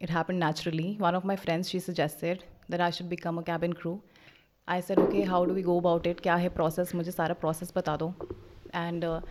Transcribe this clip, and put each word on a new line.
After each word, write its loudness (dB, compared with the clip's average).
It -4
happened 2
naturally। -2
One 2
of -4
my -2
friends, 0
she -4
suggested 0
that 0
I 2
should -6
become -4
a -6
cabin 0
crew। -6
I 0
said, 0
"Okay, 6
how 4
do 2
we 0
go 4
about 4
it? -2
क्या 4
है 2
प्रोसेस? 0
मुझे -2
सारा 0
प्रोसेस -4
बता 0
दो।" -2
And, -2
uh, 0